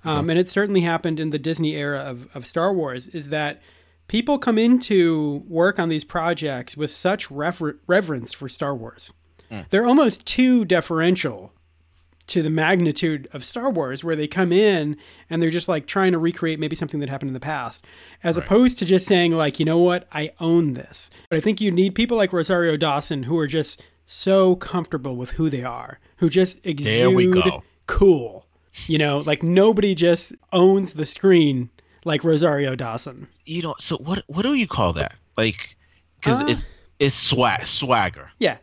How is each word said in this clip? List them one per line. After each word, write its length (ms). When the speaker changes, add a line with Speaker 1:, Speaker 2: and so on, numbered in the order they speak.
Speaker 1:
um, 160
Speaker 2:
Mm-hmm. 100
Speaker 1:
and 80
it 100
certainly 320
happened 380
in 120
the 80
Disney 360
era 240
of, 360
of 120
Star 260
Wars, 360
is 200
that 320
people 320
come 180
into 920
work 300
on 120
these 140
projects 720
with 160
such 380
rever-, 560
reverence 480
for 160
Star 260
Wars. 380
Speaker 2:
Mm. 180
Speaker 1:
They're 160
almost 400
too 400
deferential 880
to 140
the 80
magnitude 840
of 100
Star 260
Wars, 340
where 120
they 120
come 240
in 460
and 120
they're 100
just, 160
like, 180
trying 280
to 40
recreate 420
maybe 160
something 260
that 80
happened 200
in 40
the 60
past, 460
as 140
Speaker 2:
Right. 80
Speaker 1:
opposed 340
to 60
just 200
saying, 280
like, 260
"You 60
know 120
what? 340
I 280
own 340
this." 360
But 80
I 40
think 200
you 100
need 220
people 240
like 160
Rosario 440
Dawson 460
who 140
are 100
just 340
so 500
comfortable 600
with 160
who 180
they 140
are, 360
who 120
just 340
Speaker 2:
There 480
we 160
Speaker 1:
exude 160
Speaker 2:
go. 200
Speaker 1:
cool. 600
You 120
know, 180
like, 260
nobody 520
just 380
owns 400
the 120
screen 640
like 180
Rosario 500
Dawson. 540
Speaker 2:
You 180
know, 160
so 180
what, 300
what 160
do 100
you 140
call 260
that? 220
Like, 400
'cause 200
Speaker 1:
Uh, 60
Speaker 2:
it's, 220
it's 360
swa-, 340
swagger. 720
Speaker 1:
Yeah. 220